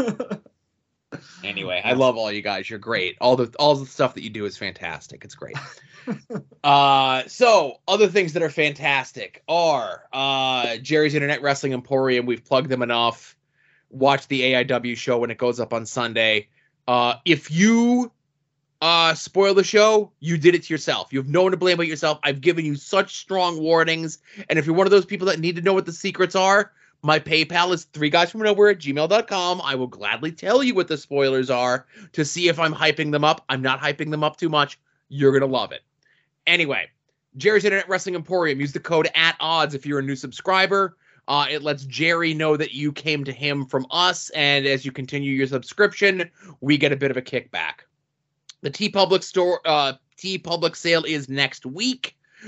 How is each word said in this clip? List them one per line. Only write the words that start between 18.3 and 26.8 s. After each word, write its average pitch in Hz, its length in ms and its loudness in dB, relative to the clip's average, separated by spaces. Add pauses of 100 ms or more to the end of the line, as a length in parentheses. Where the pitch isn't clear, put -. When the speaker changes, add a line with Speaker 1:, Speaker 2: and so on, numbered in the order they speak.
Speaker 1:
uh, 165 320 2
spoil 196 400 0
the 190 100 6
show, 208 560 4
you 165 160 -2
did 165 180 6
it 160 100 -2
to 160 100 -6
yourself. 143 360 -2
You 135 100 -2
have 135 100 -6
no 165 120 4
one 185 100 4
to 185 40 0
blame 175 220 2
but 170 80 0
yourself. 151 360 -2
I've 143 200 0
given 165 240 2
you 147 100 -2
such 196 400 -2
strong 180 460 -2
warnings. 165 560 0 (320)
And 160 80 0
if 147 80 0
you're 160 80 0
one 190 120 4
of 190 40 2
those 190 160 6
people 190 220 -6
that 160 120 -2
need 170 160 -2
to 175 60 -6
know 196 100 2
what 190 140 0
the 170 60 -10
secrets 185 420 -2
are, 190 380 4 (300)